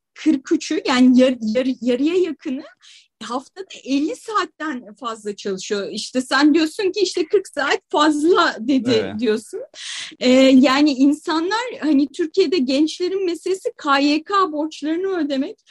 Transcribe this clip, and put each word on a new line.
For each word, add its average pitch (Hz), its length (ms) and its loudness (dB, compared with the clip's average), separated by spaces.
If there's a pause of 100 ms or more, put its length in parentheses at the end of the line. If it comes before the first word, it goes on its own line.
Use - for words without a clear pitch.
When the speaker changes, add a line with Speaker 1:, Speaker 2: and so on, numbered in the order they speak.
(140)
Speaker 1:
kırk - 380 0
üçü, 311 340 -2
yani 254 340 6
yar-, 254 200 4
yar-, 247 400 -2
yarıya 254 340 0
yakını 320 480 -4 (600)
haftada 262 440 -10 (180)
elli 285 320 -2
saatten 294 800 -8
fazla 214 420 -10
çalışıyor. 196 540 -6
İşte 220 300 -6
sen 285 340 2
diyorsun 339 380 0
ki 427 80 -2
işte 370 260 -2
kırk 392 220 0
saat 294 400 -4
fazla 302 720 2
dedi 254 300 0
Speaker 2:
Evet. 208 280 0
Speaker 1:
diyorsun. 240 420 -4 (580)
Ee, 247 200 2
yani 269 540 6
insanlar, 311 680 0 (220)
hani 285 320 2
Türkiye'de 349 460 0
gençlerin 320 680 -2
meselesi 370 500 -6
K 277 220 0
Y 294 260 0
K 381 280 -2
borçlarını 320 640 -6
ödemek. 285 400 -4 (140)